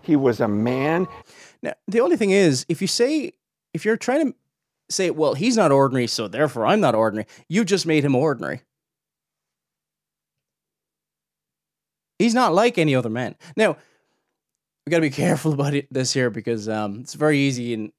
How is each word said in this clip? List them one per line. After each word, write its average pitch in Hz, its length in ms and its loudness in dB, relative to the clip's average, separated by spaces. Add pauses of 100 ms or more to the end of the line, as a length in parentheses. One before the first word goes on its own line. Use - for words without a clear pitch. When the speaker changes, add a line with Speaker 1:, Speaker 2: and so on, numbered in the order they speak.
Speaker 1:
He 151 140 2
was 131 240 2
a 113 80 2
man. 131 600 -2 (540)
Speaker 2:
Now, - 100 -8 (160)
the 226 140 0
only 330 160 0
thing 196 140 2
is, 170 360 2
if 170 140 -4
you 196 40 -2
say, 269 460 -2 (400)
if 170 140 -6
you're 226 100 0
trying 269 360 -2
to - 40 -18 (540)
say, 180 200 -2
"Well, 151 220 0
he's 220 240 0
not 170 160 4
ordinary, 131 360 4
so 107 200 -6
therefore 123 380 0
I'm 208 140 4
not 131 140 2
ordinary," 107 320 0 (220)
you 196 160 0
just 170 220 -2
made 156 180 2
him 139 100 2
ordinary. 123 460 -2 (3500)
He's 226 160 2
not 240 180 4
like 233 240 4
any 156 180 2
other 117 140 0
man. 117 260 -6 (220)
Now, 214 220 2 (1080)
we 143 40 -8
gotta 165 120 2
be 147 80 0
<laughs> - 0 -
careful 151 420 0
about 143 220 -2
it, 143 180 -4
this 127 200 -4
here, 127 180 0
because, 110 380 -6
um, 107 320 -6
it's - 140 -18
very 151 240 2
easy 123 340 -2
in 107 260 -8